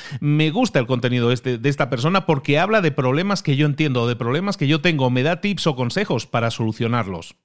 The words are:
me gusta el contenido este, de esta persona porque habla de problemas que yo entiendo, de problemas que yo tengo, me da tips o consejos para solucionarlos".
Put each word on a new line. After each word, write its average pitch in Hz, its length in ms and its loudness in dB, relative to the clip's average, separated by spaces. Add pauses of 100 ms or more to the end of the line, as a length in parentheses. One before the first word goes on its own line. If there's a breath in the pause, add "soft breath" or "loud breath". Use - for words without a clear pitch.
(200 loud breath)
me 151 300 2
gusta 202 280 0
el 117 80 2
contenido 120 460 2
este, 123 260 -2
de 120 100 0
esta 139 220 0
persona 160 360 0
porque 143 340 2
habla 208 200 2
de 160 120 0
problemas 156 500 0
que 139 140 0
yo 151 100 2
entiendo, 139 400 0
de 120 80 0
problemas 147 420 -2
que 139 120 -2
yo 156 120 2
tengo, 143 300 2
me 127 140 2
da 175 160 0
tips 202 260 -2
o 147 80 2
consejos 127 540 -2
para 117 240 0
solucionarlos". 110 800 -4 (100)